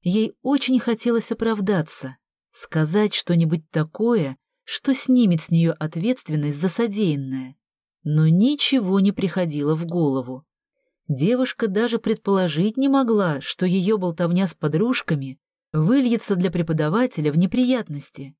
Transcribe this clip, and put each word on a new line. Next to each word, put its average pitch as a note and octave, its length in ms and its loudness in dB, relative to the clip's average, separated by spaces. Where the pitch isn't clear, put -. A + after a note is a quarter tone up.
Ей G#3+ 300 0
очень C4 380 2
хотелось A#3 500 -2
оправдаться, G3 840 -2
сказать E3+ 640 0
что-нибудь E3 560 0
такое, D#3+ 640 -2
что - 300 -2
снимет A3+ 480 2
с - 80 -8
неё E3 280 4
ответственность D#3 840 -4
за F#3 80 0
содеянное. D3 880 -2
Но D#3 260 2
ничего G3+ 720 2
не G3+ 120 4
приходило D#3+ 600 -2
в D#3+ 100 -4
голову. C#3 600 -2
Девушка A3+ 600 0
даже A3 300 0
предположить G3 800 0
не C#4 100 2
могла, G#3+ 540 2
что - 240 -4
её F#3+ 320 2
болтовня F3 480 0
с - 80 -6
подружками D#3 840 -2
выльется A3+ 640 2
для F3+ 140 0
преподавателя E3 800 0
в C#3+ 60 -2
неприятности. F3+ 1040 -2